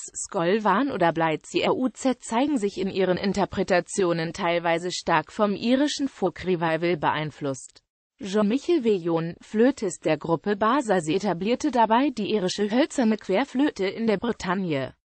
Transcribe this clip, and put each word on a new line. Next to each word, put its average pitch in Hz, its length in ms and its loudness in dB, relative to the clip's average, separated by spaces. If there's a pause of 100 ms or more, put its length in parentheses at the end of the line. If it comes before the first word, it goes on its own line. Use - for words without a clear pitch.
(160)
Skolvan 202 760 0
oder 170 220 2
Bleizi 160 480 -2
R - 140 2
U 254 140 0
Z - 340 -4
zeigen 269 360 0
sich 202 180 -4
in 190 140 -4
ihren 185 260 2
Interpretationen 180 1160 0
teilweise 170 580 -2
stark 165 400 0
vom 208 240 0
irischen 269 520 0
Folk-Revival 170 880 -2
beeinflusst. 143 840 -4 (400)
Jean-Michel 214 640 0
Veillon, 170 580 0
Flötist 220 640 0
der 156 120 2
Gruppe 165 380 -2
Basasi, 202 600 0
etablierte 202 560 0
dabei 240 400 2
die 214 200 -4
irische 202 380 0
hölzerne 226 480 2
Querflöte 247 680 0
in 226 180 -4
der 208 120 2
Bretagne. 180 760 -4 (220)